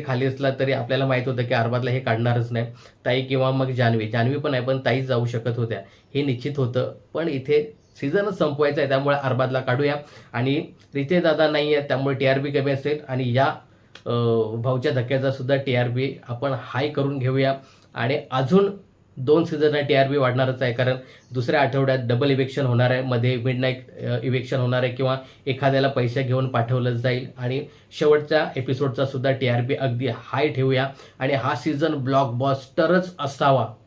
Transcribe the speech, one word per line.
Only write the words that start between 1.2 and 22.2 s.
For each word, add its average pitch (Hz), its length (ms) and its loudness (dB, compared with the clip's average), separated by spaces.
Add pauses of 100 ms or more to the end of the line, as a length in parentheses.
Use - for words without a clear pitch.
होतं 123 160 0
की 123 100 -2
अरबाजला 120 380 0
हे 127 80 0
काढणारच 120 520 0
नाही, 120 140 -2 (400)
ताई 127 160 0
किंवा 131 300 0
मग 131 200 0
जान्हवी, 117 380 2
जान्हवी 123 280 0
पण 147 160 -2
आहे 123 100 0
पण 131 220 0
ताई 127 160 2
जाऊ 123 240 0
शकत 117 320 -4
होत्या, 110 220 -4 (360)
हे 143 100 0
निश्चित 139 320 -4
होतं. 123 360 -2 (200)
पण 160 140 -2
इथे 147 500 0 (180)
सीझनच 196 420 -2
संपवायचा 147 440 2
आहे, 135 80 0
त्यामुळे 139 280 2
अरबाजला 131 420 0
काढूया. 135 360 0 (380)
आणि 135 320 0 (300)
रितेश 175 280 2
दादा 156 260 4
नाही 151 260 2
आहे, 143 120 0
त्यामुळे 135 280 0
टीआरपी 135 360 2
कमी 139 200 2
असेल 147 360 -2
आणि 127 260 -2
या, 131 120 4 (600)
अ, 117 60 -4 (440)
भाऊच्या 127 360 0
धक्क्याचा 131 400 0
सुद्धा 127 240 -2
टीआरपी 123 720 0
आपण 127 320 -4
हाय 139 300 -4
करून 139 300 -2
घेऊया. 135 360 2 (380)
आणि 127 280 -2 (100)
अजून 180 420 4 (440)
दोन 147 260 4
सीझनला 147 380 2
टीआरपी 135 360 2
वाढणारच 127 440 0
आहे, 123 120 0
कारण 127 220 0 (360)
दुसऱ्या 127 300 0
आठवड्यात 131 420 2
डबल 123 280 2